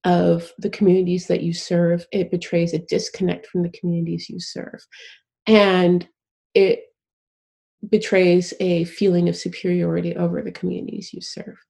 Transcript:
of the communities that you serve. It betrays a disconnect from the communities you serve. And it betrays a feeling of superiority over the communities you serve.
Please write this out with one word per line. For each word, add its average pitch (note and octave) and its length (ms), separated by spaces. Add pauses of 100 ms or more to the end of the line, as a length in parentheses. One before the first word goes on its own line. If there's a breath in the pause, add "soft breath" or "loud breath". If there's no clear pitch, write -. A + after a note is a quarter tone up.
of F3 500
the G3+ 120
communities F3+ 580
that F3 160
you E3+ 100
serve. E3+ 580
It F#3+ 200
betrays E3+ 420
a D#3 60
disconnect - 680
from F3+ 160
the E3+ 160
communities E3+ 520
you F3 100
serve. - 400 (680 loud breath)
And F#3 640 (480)
it F#3+ 240 (1080)
betrays F#3 680
a F3 260
feeling F3 440
of E3+ 60
superiority F3 800
over F3 260
the - 100
communities - 640
you - 80
serve. - 360 (120)